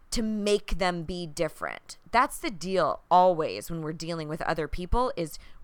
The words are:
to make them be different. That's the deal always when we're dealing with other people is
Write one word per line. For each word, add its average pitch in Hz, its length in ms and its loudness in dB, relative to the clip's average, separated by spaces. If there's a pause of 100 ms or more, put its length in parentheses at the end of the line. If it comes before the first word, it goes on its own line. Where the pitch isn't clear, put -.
(120)
to 233 100 0
make 208 560 0
them 175 260 0
be 175 220 -6
different. 151 720 -6 (140)
That's 262 260 2
the 330 140 -4
deal 175 580 0
always 160 600 6
when 165 120 -6
we're 156 120 -6
dealing 160 340 -6
with 156 160 -6
other 156 240 -2
people 233 480 -2
is 165 240 -6 (240)